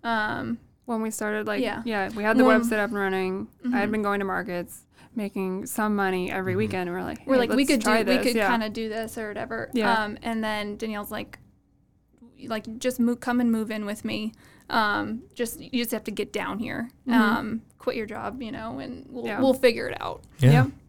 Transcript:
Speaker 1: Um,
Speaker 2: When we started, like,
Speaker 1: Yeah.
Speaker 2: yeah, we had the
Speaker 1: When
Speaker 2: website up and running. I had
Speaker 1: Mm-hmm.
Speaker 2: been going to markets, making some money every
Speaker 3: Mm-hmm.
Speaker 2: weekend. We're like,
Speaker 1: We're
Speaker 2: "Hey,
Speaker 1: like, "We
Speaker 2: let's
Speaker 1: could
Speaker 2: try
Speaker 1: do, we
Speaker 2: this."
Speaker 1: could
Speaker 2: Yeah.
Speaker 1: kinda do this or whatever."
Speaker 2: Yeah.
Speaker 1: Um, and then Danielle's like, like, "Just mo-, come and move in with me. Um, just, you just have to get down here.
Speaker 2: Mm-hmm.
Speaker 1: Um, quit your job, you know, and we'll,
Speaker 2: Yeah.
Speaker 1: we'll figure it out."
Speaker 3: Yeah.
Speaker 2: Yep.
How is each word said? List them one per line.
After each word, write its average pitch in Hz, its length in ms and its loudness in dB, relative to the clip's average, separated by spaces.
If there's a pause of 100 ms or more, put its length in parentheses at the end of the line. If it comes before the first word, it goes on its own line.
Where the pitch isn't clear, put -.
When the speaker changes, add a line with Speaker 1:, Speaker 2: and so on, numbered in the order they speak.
Speaker 1:
Um, 226 560 -2 (280)
Speaker 2:
When 226 160 -2
we 220 100 -2
started, 214 340 -4
like, 208 160 -2
Speaker 1:
Yeah. 226 220 -2
Speaker 2:
yeah, 208 240 -2
we 220 160 -6
had 220 120 4
the 254 80 8
Speaker 1:
When 254 180 8
Speaker 2:
website 226 180 2
up 202 100 2
and 202 80 -2
running. 190 480 0 (180)
I 247 40 -2
had 247 160 2
Speaker 1:
Mm-hmm. 208 80 0
Speaker 2:
been 214 100 0
going 202 180 2
to 196 60 0
markets, 180 600 -6 (280)
making 196 520 -4
some 214 280 0
money 185 380 0
every 185 220 -2
Speaker 3:
Mm-hmm. 185 40 0
Speaker 2:
weekend. 190 320 -2
We're 180 140 -4
like, - 220 -8
Speaker 1:
We're 269 80 4
Speaker 2:
"Hey, 254 60 6
Speaker 1:
like, 233 100 2
"We 220 80 2
Speaker 2:
let's 277 120 2
Speaker 1:
could 269 100 4
Speaker 2:
try 214 220 4
Speaker 1:
do, 202 80 0
we 254 60 4
Speaker 2:
this." - 100 2
Speaker 1:
could 233 100 0
Speaker 2:
Yeah. 202 140 4
Speaker 1:
kinda 220 200 0
do 220 180 -6
this 220 280 -6
or 220 120 -8
whatever." 226 440 -8
Speaker 2:
Yeah. 233 200 2
Speaker 1:
Um, 214 300 0
and 226 200 -2
then 208 340 -4
Danielle's 214 360 -8
like, 214 260 -10 (1080)
like, 220 320 -8
"Just 254 200 -2
mo-, 240 180 4
come 247 240 0
and 240 120 4
move 220 180 0
in 214 160 -6
with 208 180 -8
me. 214 280 -4 (360)
Um, 208 540 0 (120)
just, 226 260 -4
you - 100 -16 (100)
just 233 120 -2
have 214 120 -6
to 226 60 -6
get 208 220 -6
down 190 260 -4
here. 233 320 -6 (160)
Speaker 2:
Mm-hmm. 233 140 6
Speaker 1:
Um, 220 420 2 (160)
quit - 180 -4
your 214 100 -4
job, 214 360 -8
you 220 80 -10
know, 226 300 -10
and 254 280 -12
we'll, 247 180 -8
Speaker 2:
Yeah. 214 140 -4
Speaker 1:
we'll 262 140 6
figure 247 340 2
it - 120 -8
out." - 220 -8 (160)
Speaker 3:
Yeah. 131 140 10
Speaker 2:
Yep. 143 140 10 (220)